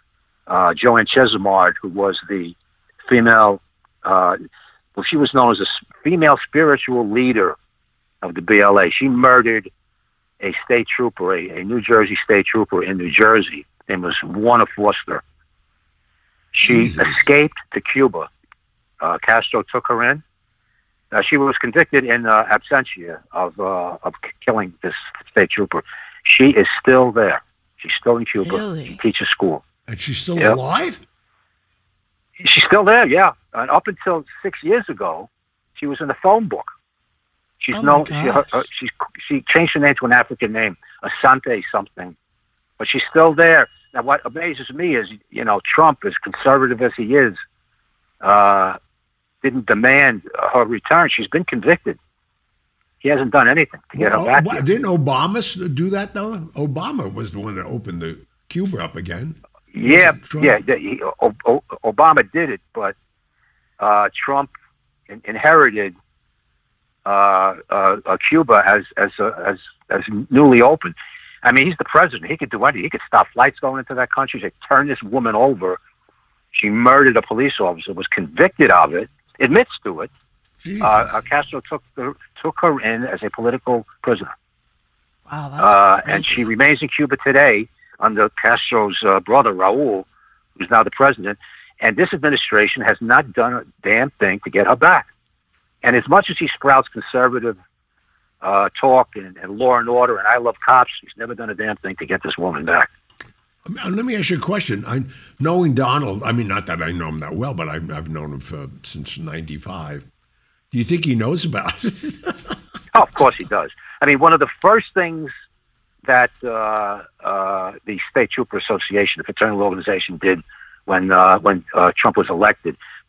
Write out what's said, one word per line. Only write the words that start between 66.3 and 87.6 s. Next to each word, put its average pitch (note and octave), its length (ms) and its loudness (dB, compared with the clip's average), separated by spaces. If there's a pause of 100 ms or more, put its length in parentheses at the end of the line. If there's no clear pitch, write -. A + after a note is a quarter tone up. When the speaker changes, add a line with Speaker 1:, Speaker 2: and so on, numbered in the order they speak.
Speaker 1:
uh, G2 500 2 (140)
uh, G2 260 2 (100)
uh, F#2+ 120 -2 (120)
Cuba B2+ 360 4
as, G2 180 2 (140)
as, G2 220 -2
uh, G#2+ 100 -2 (160)
as, G2+ 120 -4 (320)
as F#2 120 -2 (280)
newly B2+ 320 6
opened. D#3+ 340 2 (480)
I B2 100 4
mean, C3+ 140 2
he's E3+ 100 -4
the - 80 -6
president. C3+ 440 0
He D#3 60 -6
could C3+ 140 -8
do A2 160 -2
anything. C3+ 180 0
He D3+ 60 -4
could - 180 -10
stop G2+ 260 2
flights C3 260 2
going C3+ 200 -4
into B2+ 160 -12
that B2+ 160 -4
country. C3+ 300 -6
He - 20 -12
could - 100 -8 (140)
turn C#3+ 220 2
this C3 120 -6
woman A#2 340 -2
over. G2+ 440 0 (720)
She - 180 -2
murdered B2+ 460 6
a A2 60 2
police B2+ 400 -2
officer, F#2+ 320 -6
was F2+ 140 -10
convicted B2 640 2
of E2 220 4
it, F#2 160 -6 (300)
admits D#3 320 2 (140)
to E2 160 -10
it. E2 100 -12 (500)
Speaker 2:
Jesus. G3+ 200 -10
Speaker 1:
Uh, G#2+ 320 2
uh, C#3 80 -4
Castro C#3 400 -4
took D3+ 200 -12 (140)
the, C#3 180 -8 (280)
took D#3+ 180 -8
her D#3 220 0
in A2+ 240 -4
as G2 180 -8
a G#2 60 -6
political A#2+ 580 -4 (160)
prisoner. - 300 -4 (1000)
Speaker 3:
Wow, C#3+ 160 -10
that's C#3 160 -6 (100)
Speaker 1:
Uh, G2 280 6
Speaker 3:
crazy. G2+ 120 -6
Speaker 1:
and G2 120 -2
she - 180 -2
remains A#2 380 2
in A#2 80 -6
Cuba C#3 340 -4
today C3 460 4 (320)